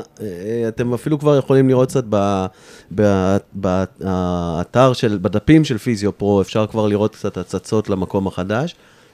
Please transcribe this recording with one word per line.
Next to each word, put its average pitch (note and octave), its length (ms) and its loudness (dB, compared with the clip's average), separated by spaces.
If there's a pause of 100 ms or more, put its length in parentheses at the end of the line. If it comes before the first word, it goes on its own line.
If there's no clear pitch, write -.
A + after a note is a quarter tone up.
(220)
אה, G#2+ 40 -10 (420)
אתם A#2+ 260 -4
אפילו D3+ 260 -4
כבר D3 180 2
יכולים C3+ 320 4
לראות B2+ 200 4
קצת C3 200 -2
ב-, G2+ 360 0 (500)
ב-, G2 420 2 (240)
ב-, F#2+ 220 0 (220)
האתר F2+ 880 0
של, G#2+ 280 -2
בדפים G#2+ 440 4
של C3 120 -4
פיזיופרו, G2+ 640 0
אפשר G#2+ 260 -2
כבר G#2+ 200 0
לראות G#2 280 0
קצת - 220 -8
הצצות G2+ 520 -4
למקום F#2+ 380 -2
החדש. G#2 480 -4 (380)